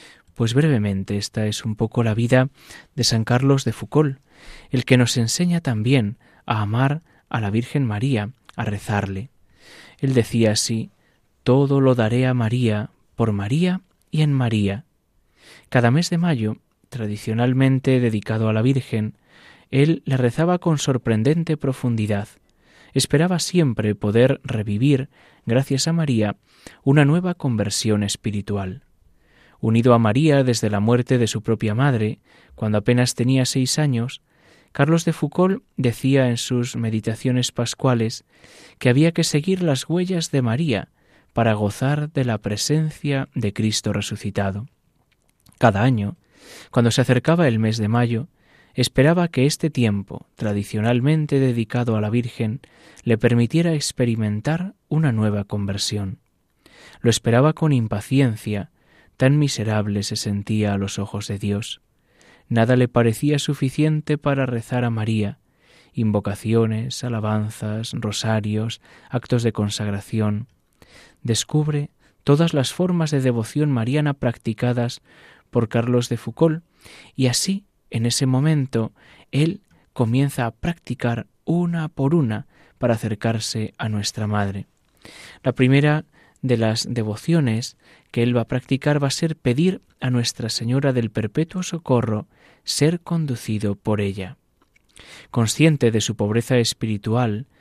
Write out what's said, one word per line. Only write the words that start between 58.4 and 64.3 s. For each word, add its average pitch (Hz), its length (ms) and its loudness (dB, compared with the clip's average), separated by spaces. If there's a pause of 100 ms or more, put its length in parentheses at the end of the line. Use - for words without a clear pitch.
tan 139 240 4
miserable 107 640 0
se 107 120 -8
sentía 104 580 -2
a 98 40 0
los 98 220 -4
ojos 101 280 -6
de 101 120 -6
Dios. 101 420 -6 (680)
Nada 123 260 4
le 123 120 4
parecía 127 520 2
suficiente 151 800 -2
para 139 280 -2